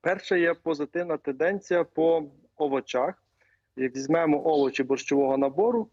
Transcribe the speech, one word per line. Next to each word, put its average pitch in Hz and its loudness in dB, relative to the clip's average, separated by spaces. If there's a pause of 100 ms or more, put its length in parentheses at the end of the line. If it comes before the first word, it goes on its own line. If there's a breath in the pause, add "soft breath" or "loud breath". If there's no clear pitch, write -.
Перша 196 -2
є 170 2
позитивна 160 -4
тенденція 175 -2
по 165 0 (340)
овочах. 135 -2 (520)
Як 131 -4
візьмемо 151 0
овочі 139 2
борщового 135 0
набору 202 0